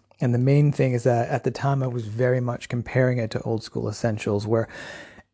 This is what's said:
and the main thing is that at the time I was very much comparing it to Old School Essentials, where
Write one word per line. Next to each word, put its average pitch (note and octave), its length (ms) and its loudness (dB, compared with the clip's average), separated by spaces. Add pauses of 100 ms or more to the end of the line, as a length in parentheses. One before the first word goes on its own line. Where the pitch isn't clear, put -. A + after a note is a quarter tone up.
(200)
and B2 140 2
the B2 60 2
main C#3 320 4
thing C3+ 220 2
is A#2+ 100 0
that A#2+ 260 2
at C3+ 140 -2
the C3 80 0
time C#3 320 -2
I C3 40 -2
was A#2+ 180 -6
very B2 360 0
much B2 260 -6
comparing B2+ 520 0
it A2+ 120 -2
to - 100 -4
Old A2+ 220 -2
School A2+ 240 -6
Essentials, G#2+ 600 -2
where A2+ 200 2 (680)